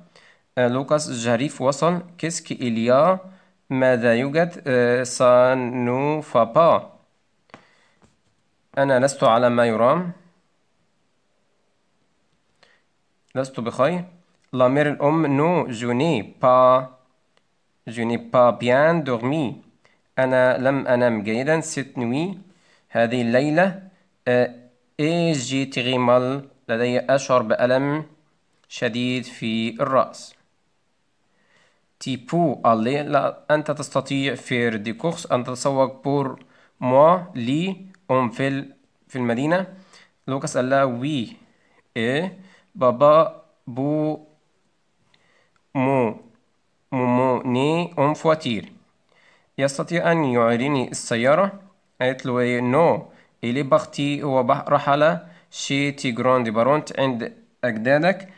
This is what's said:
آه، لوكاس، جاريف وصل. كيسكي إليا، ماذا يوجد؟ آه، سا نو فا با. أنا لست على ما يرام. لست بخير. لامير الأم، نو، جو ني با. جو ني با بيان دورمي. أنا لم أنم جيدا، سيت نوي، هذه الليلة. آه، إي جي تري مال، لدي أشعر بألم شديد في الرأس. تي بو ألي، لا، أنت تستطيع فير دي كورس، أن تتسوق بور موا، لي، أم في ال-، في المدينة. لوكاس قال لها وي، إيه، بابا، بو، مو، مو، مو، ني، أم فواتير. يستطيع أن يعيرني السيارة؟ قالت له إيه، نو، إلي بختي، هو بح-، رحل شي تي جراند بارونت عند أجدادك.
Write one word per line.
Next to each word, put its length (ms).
آه، 100
لوكاس، 420
جاريف 520
وصل. 400
كيسكي 360
إليا، 640
ماذا 460
يوجد؟ 520
آه، 360
سا 520
نو 640
فا 220
با. 500
أنا 280
لست 180
على 260
ما 160
يرام. 460
لست 240
بخير. 460
لامير 360
الأم، 360
نو، 420
جو 240
ني 500
با. 460
جو 160
ني 140
با 320
بيان 540
دورمي. 580
أنا 380
لم 300
أنم 360
جيدا، 380
سيت 360
نوي، 400
هذه 320
الليلة. 680
آه، 280
إي 320
جي 340
تري 320
مال، 500
لدي 300
أشعر 420
بألم 640
شديد 540
في 580
الرأس. 540
تي 160
بو 500
ألي، 380
لا، 360
أنت 200
تستطيع 640
فير 400
دي 180
كورس، 380
أن 120
تتسوق 600
بور 400
موا، 380
لي، 500
أم 180
في 180
ال-، 260
في 80
المدينة. 580
لوكاس 300
قال 120
لها 140
وي، 540
إيه، 420
بابا، 680
بو، 580
مو، 460
مو، 140
مو، 360
ني، 580
أم 140
فواتير. 600
يستطيع 540
أن 120
يعيرني 680
السيارة؟ 680
قالت 240
له 140
إيه، 220
نو، 440
إلي 200
بختي، 600
هو 200
بح-، 260
رحل 500
شي 400
تي 200
جراند 380
بارونت 500
عند 340
أجدادك. 760